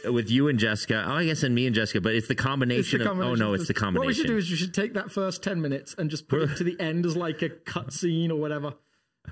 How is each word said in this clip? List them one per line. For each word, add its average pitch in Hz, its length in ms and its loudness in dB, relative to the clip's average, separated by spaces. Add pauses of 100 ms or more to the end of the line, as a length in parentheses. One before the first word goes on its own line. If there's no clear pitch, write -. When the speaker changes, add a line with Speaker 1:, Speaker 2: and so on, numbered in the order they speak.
Speaker 1:
with 117 260 2
you 139 160 6
and 135 100 4
Jessica. 110 480 2
Oh, 127 100 -2
I 170 100 0
guess 160 180 0
and 123 100 4
me 123 140 4
and 117 80 2
Jessica, 107 240 2
but 110 160 2
it's 110 140 0
the 123 60 0
combination 135 680 0
Speaker 2:
It's - 40 2
the 208 60 0
Speaker 1:
of, 185 60 -2
oh, 185 40 0
Speaker 2:
combination 120 180 2
Speaker 1:
no, 107 140 2
Speaker 2:
of 92 60 2
Speaker 1:
it's 160 80 -4
the - 60 2
Speaker 2:
this. - 100 -2
What 92 240 2
we 247 60 2
should 285 140 -2
Speaker 1:
combination. - 0 -
Speaker 2:
do 226 100 2
is 175 120 0
we 175 60 -2
should 175 180 -4
take 214 200 -2
that 202 180 -4
first 190 320 -4
ten 185 180 -2
minutes 139 360 -4
and 156 120 -2
just 151 200 -8
put 151 140 2
it 147 120 -2
Speaker 1:
<laughs> - 20 -8
Speaker 2:
to 180 60 0
the 175 160 -2
end 170 260 0
as, 165 120 -2
like, 165 240 -4
a 165 80 0
cutscene 170 800 -4
or 160 80 0
whatever. 147 380 -4 (560)